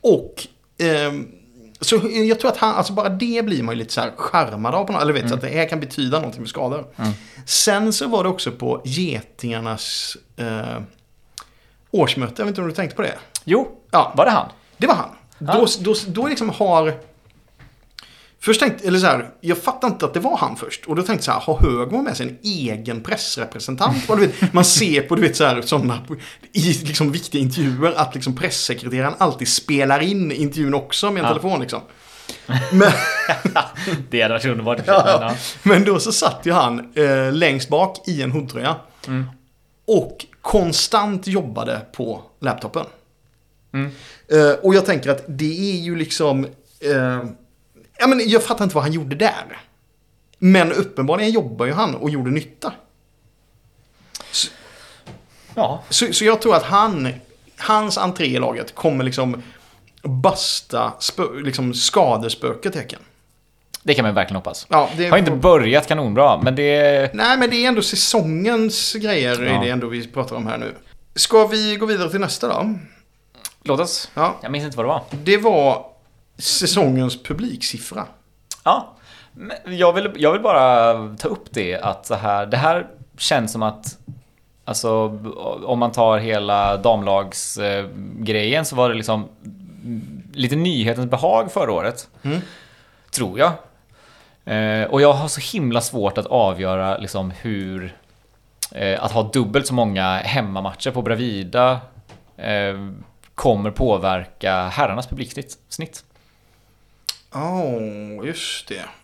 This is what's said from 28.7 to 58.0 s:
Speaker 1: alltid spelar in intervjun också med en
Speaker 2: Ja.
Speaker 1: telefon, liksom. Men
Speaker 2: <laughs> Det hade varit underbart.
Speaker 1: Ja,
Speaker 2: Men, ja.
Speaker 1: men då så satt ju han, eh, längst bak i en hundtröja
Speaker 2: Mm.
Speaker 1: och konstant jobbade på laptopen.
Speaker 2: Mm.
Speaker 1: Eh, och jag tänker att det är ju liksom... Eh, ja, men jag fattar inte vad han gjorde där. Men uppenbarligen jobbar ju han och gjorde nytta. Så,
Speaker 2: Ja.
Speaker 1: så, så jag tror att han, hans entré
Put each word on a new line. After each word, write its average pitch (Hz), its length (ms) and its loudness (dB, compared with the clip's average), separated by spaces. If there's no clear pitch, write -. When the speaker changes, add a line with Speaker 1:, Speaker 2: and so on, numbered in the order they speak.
Speaker 1:
alltid 131 300 0
spelar 139 520 2
in 180 320 0
intervjun 143 420 -2
också 143 380 -2
med 190 80 -2
en 170 60 -2
Speaker 2:
Ja. 117 40 2
Speaker 1:
telefon, 170 320 -2
liksom. 117 200 -8
Men 190 200 8
Speaker 2:
<laughs> 160 680 -4
Det 120 120 0
hade 110 120 2
varit 113 120 -2
underbart. 117 400 -2
Speaker 1:
Ja, 196 180 6
Speaker 2:
Men, 113 100 -2
ja. 123 60 -2
Speaker 1:
men 196 220 6
då 196 140 2
så 220 120 -2
satt - 340 0
ju 170 60 0
han, 120 440 0
eh, 135 380 2
längst 143 360 0
bak 185 380 0
i 160 140 -2
en 131 100 -2
hundtröja 135 440 -4
Speaker 2:
Mm. 131 180 -4
Speaker 1:
och - 380 0
konstant 202 840 0
jobbade 117 540 -4
på 110 280 -6
laptopen. 135 460 -6
Speaker 2:
Mm. 139 180 -4
Speaker 1:
Eh, 151 200 8
och 190 120 6
jag 190 100 6
tänker 143 240 0
att 139 180 0
det 160 440 -4
är 185 100 -2
ju 170 140 -6
liksom... 151 500 0
Eh, 127 440 0
ja, 240 80 4
men 240 220 2
jag 226 140 6
fattar 220 200 -2
inte 185 120 -2
vad 147 80 2
han 156 100 -2
gjorde 147 220 -6
där. - 420 -2
Men 185 340 6
uppenbarligen 165 600 0
jobbar 120 340 0
ju 135 80 -2
han 165 220 -2
och 147 140 -4
gjorde 131 220 -2
nytta. - 420 -6
Så, - 160 -2
Speaker 2:
Ja. 170 340 -2
Speaker 1:
så, - 240 0
så 214 120 0
jag 220 160 4
tror 220 140 6
att 160 80 4
han, 175 500 2
hans 214 400 0
entré 185 280 -2